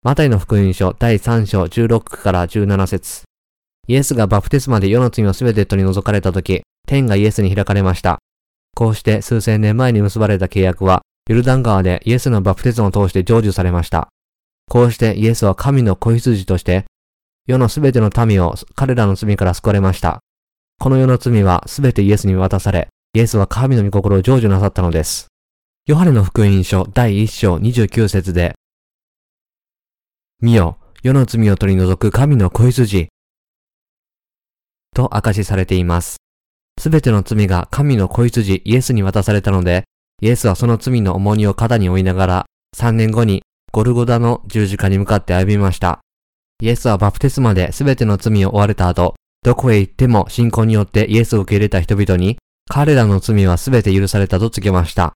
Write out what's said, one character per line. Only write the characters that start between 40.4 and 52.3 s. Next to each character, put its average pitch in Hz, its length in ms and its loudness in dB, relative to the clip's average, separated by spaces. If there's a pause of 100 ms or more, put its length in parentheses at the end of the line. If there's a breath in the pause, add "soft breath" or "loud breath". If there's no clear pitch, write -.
は 92 80 2
そ 120 100 -4
の 117 120 2
罪 123 240 -2
の 92 140 0
重 101 200 0
荷 107 120 0
を 98 80 0
肩 113 220 0
に 95 120 0
負 92 100 0
い 95 60 0
な 92 80 0
が 95 120 0
ら、 92 200 -2 (280)
三 117 220 -2
年 110 160 0
後 117 140 0
に 98 180 -2 (300)
ゴ 107 120 0
ル 123 80 2
ゴ 120 120 0
ダ 120 140 0
の 117 280 0
十 104 200 -2
字 98 100 -6
架 98 120 0
に 98 80 2
向 98 80 -2
か 104 120 0
っ 92 60 -4
て 90 100 -4
歩 92 160 0
み 104 80 2
ま 98 140 0
し - 80 -6
た。 90 220 -4 (600)
イ 110 60 -2
エ 120 80 2
ス 123 140 -2
は 101 80 2
バ 101 140 0
プ - 80 -10
テ 135 100 0
ス - 100 -4
マ 113 140 2
で 90 180 0
す - 140 -6
べ 135 100 2
て - 80 -4
の 104 140 0
罪 104 280 0
を 98 60 -2
負 104 60 -2
わ 104 100 2
れ 107 80 -2
た 92 140 0
後、 90 260 0 (280)
ど 123 120 2
こ 127 160 0
へ 104 80 4
行 95 100 -2
っ - 40 -20
て 131 140 0
も 107 220 2
信 120 220 0
仰 110 140 0
に 110 80 2
よ 104 80 2
っ 98 40 0
て 107 220 0
イ 107 100 0
エ 117 60 4
ス 113 140 -2
を - 20 2
受 95 120 -4
け 104 40 0
入 101 60 2
れ 107 80 0
た 95 100 -2
人 98 160 -2
々 98 220 0
に、 95 200 0 (320)